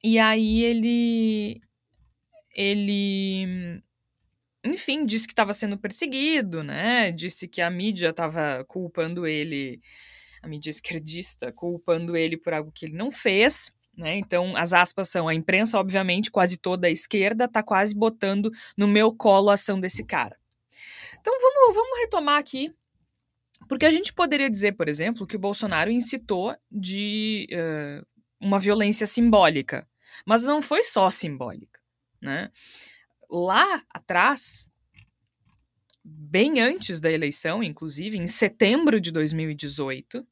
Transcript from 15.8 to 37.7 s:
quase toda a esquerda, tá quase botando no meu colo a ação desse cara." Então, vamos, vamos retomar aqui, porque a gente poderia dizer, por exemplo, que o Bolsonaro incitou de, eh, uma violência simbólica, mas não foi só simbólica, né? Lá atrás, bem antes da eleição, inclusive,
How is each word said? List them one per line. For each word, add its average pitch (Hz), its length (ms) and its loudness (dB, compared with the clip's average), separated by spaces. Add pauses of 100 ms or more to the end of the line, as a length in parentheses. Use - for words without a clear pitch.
quase 180 280 2
toda 180 300 0
a 165 40 4
esquerda, 214 560 0
tá 220 160 -2
quase 208 320 0
botando 208 560 -2 (260)
no 202 100 2
meu 214 280 4
colo 202 340 6
a 202 40 8
ação 202 260 0
desse 185 260 -4
cara." 139 320 -4 (840)
Então, 466 200 -2
vamos, 508 360 6
vamos 480 240 -2
retomar 330 380 0
aqui, 294 340 -4 (960)
porque 262 180 0
a 320 60 8
gente 339 220 0
poderia 285 360 2
dizer, 202 240 0
por 165 140 -2
exemplo, 185 380 -4
que 220 100 -10
o 196 40 -4
Bolsonaro 190 500 -2
incitou 233 680 -2 (160)
de, 208 800 -4
eh, 151 520 -6 (360)
uma 196 200 0
violência 208 480 2
simbólica, 185 800 4 (380)
mas 226 180 4
não 285 180 0
foi 311 220 0
só 190 260 2
simbólica, 135 720 -8 (400)
né? 156 300 -8 (760)
Lá 214 600 2
atrás, - 800 -2 (1300)
bem 170 560 0
antes 233 400 0
da 160 120 2
eleição, 160 520 -2
inclusive, 165 540 -8